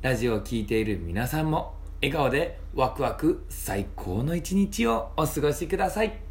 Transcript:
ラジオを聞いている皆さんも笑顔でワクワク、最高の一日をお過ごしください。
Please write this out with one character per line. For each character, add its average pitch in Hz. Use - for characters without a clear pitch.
ラ 131
ジ 120
オ 113
を 104
聞 113
い -
て 110
い 110
る 101
皆 87
さ 151
ん 156
も 160
笑 139
顔 147
で 156
ワ 131
ク -
ワ 123
ク、 -
最 101
高 95
の 160
一 175
日 202
を 226
お 156
過 151
ご 147
し 165
く 190
だ 185
さ 214
い。 214